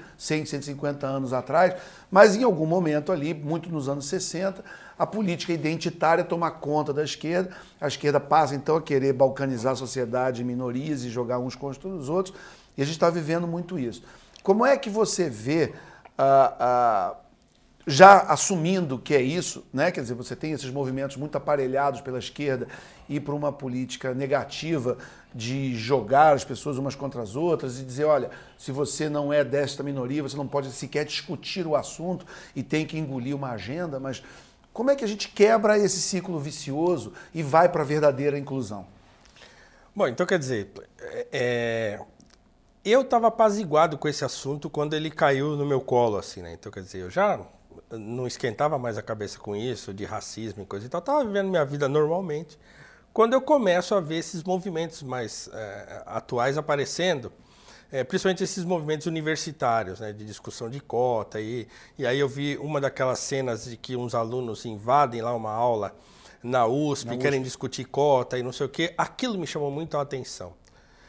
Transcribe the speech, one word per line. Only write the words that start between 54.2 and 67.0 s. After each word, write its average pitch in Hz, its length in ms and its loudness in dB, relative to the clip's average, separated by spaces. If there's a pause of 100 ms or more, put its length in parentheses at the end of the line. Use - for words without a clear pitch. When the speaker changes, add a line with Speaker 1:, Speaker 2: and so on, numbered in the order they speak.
Speaker 2:
movimentos 170 600 -4
mais, 127 480 -8
é, 104 540 -12
atuais 123 520 -2
aparecendo, 147 720 -2 (600)
é, 131 120 -2
principalmente 185 400 0
esses 180 200 -6
movimentos 156 440 -2
universitários, 143 920 -2
né, 107 140 -8
de 107 100 -14
discussão 107 460 -12
de 135 100 -10
cota, 117 640 -2
e, 113 260 -8 (300)
e 135 80 -4
aí 123 140 2
eu 139 100 2
vi 143 280 -4
uma 147 220 -4
daquelas 131 400 0
cenas 123 460 -4
de 120 100 -12
que - 200 -10
uns 120 180 -4
alunos 117 500 -4
invadem 117 580 2
lá 120 120 -2
uma 110 180 -4
aula 110 440 0 (460)
na 120 260 2
usp, 139 400 0